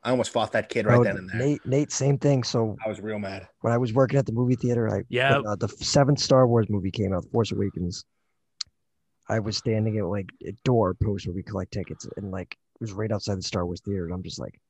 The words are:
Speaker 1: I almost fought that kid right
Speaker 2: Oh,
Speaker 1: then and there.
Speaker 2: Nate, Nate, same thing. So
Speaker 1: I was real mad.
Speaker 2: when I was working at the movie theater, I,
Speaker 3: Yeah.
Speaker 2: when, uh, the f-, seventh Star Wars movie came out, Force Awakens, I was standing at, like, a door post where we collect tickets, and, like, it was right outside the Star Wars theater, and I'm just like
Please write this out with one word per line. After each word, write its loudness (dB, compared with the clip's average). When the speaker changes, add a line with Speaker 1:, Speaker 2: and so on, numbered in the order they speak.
Speaker 1:
I 0
almost 0
fought 0
that 0
kid 0
right 6
Speaker 2:
Oh, 6
Speaker 1:
then 0
and -12
there. -4
Speaker 2:
Nate, 0
Nate, 0
same 0
thing. 2
So -2
Speaker 1:
I -2
was -6
real -6
mad. -8
Speaker 2:
when 2
I 2
was 0
working 4
at 0
the -6
movie 2
theater, 0
I, 0
Speaker 3:
Yeah. 4
Speaker 2:
when, -2
uh, -2
the -4
f-, -8
seventh 4
Star 6
Wars 4
movie -2
came -2
out, -2
Force 0
Awakens, -4
I 0
was -4
standing 0
at, -2
like, -4
a -8
door 4
post -2
where -6
we -6
collect -8
tickets, -10
and, -8
like, -8
it -12
was -8
right -4
outside -2
the -10
Star -2
Wars -6
theater, -4
and -6
I'm -6
just -12
like -12